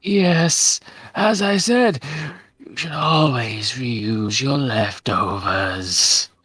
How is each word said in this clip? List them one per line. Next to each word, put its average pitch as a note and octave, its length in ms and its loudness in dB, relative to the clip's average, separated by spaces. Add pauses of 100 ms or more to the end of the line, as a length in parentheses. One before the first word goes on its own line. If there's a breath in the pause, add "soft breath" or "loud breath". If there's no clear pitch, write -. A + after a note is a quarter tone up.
Yes, F3 760 2 (340 loud breath)
as G3+ 280 2
I G3+ 160 2
said, A3 440 2 (560 loud breath)
you - 160 -20
should D#3+ 180 -8
always C#3+ 800 0
reuse A2 680 -2
your C#3 160 0
leftovers. F#2+ 1700 -2 (140)